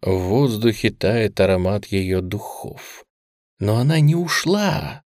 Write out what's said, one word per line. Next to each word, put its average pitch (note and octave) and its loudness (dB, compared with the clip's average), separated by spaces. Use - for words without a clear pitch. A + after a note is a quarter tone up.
в F#2+ 0
воздухе A2 0
тает G#2+ 0
аромат F#2+ 2
её F#2 0
духов. - -10
Но G#2+ 0
она D3+ 2
не D3+ 6
ушла, F3 -2